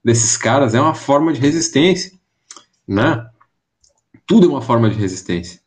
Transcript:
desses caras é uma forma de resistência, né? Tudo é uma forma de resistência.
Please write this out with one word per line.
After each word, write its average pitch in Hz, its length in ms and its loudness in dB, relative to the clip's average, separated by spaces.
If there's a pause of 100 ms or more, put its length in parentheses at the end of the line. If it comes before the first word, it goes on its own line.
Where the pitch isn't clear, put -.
desses 117 360 0
caras 120 360 0
é 123 60 2
uma 156 160 0
forma 147 380 0
de 123 80 -6
resistência, 160 720 0 (760)
né? 113 400 -2 (1000)
Tudo 190 200 6
é 160 40 2
uma 135 120 -4
forma 113 280 0
de 95 80 -4
resistência. 90 680 -8